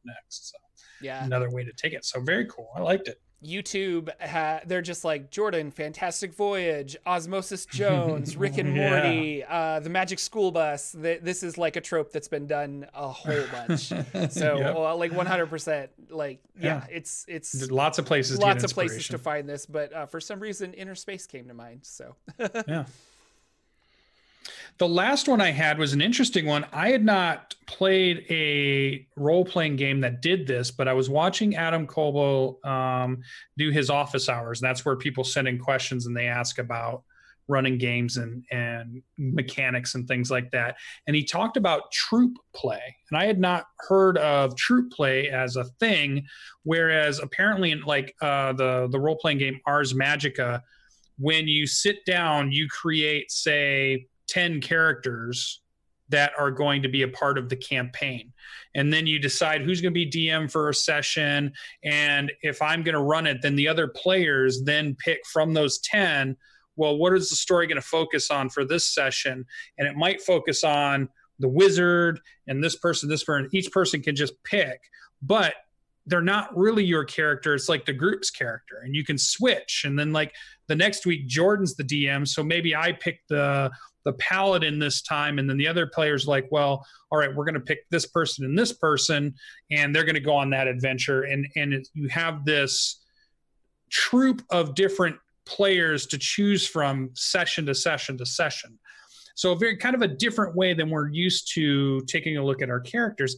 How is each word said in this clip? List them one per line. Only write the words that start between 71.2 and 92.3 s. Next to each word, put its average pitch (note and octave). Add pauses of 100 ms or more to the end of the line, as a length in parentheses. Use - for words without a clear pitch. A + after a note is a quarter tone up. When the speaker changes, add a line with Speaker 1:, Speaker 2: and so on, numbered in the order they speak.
Speaker 1:
the C3+
wizard E3+ (300)
and C#3
this E3
person, D#3
this D3+
person. C#3
Each F#3
person E3
can D3
just C#3+
pick, D3 (420)
but F3 (540)
they're F3
not G3
really G#3
your E3
character. D3
It's, C3+
like, D#3+
the D3
group's E3+
character, -
and C3
you D3+
can D3
switch. -
And C#3+
then, D3+
like, D3+ (360)
the D#3
next G3+
week, D#3+
Jordan's F3
the -
D C#3
M. C#3
So D3+
maybe D#3+
I E3+
pick -
the, C#3 (320)
the C#3+
paladin F3
this D3
time. D3
And C3+
then C3+
the C#3+
other E3+
player's D3
like, C3+
"Well, C#3+ (240)
all D#3
right, C#3
we're D3
gonna D#3
pick D3+
this E3
person D#3
and C#3
this A#3
person, D3 (380)
and D3
they're D#3
gonna D#3
go C#3+
on C#3
that C3+
adventure." C3
And, C#3 (120)
and C#3+
it, C3+
you D3
have D#3+